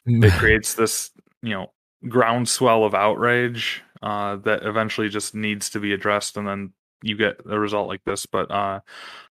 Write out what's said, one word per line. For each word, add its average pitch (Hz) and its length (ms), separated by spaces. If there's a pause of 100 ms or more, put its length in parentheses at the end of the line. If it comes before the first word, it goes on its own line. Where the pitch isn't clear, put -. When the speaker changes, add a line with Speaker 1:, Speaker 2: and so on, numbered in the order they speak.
Speaker 1:
it 117 260
Speaker 2:
<laughs> 87 60
Speaker 1:
creates 107 360
this, - 360 (320)
you 117 80
know, 95 220 (360)
groundswell 117 760
of 104 100
outrage, 120 880 (200)
uh, 104 340
that 104 300
eventually 107 420
just 104 260
needs 107 360
to 107 100
be 101 120
addressed, 101 440
and 104 120
then 98 240 (300)
you 107 140
get 107 320
a 104 100
result 104 300
like 95 160
this. 101 220
But, - 240
uh, 101 300 (540)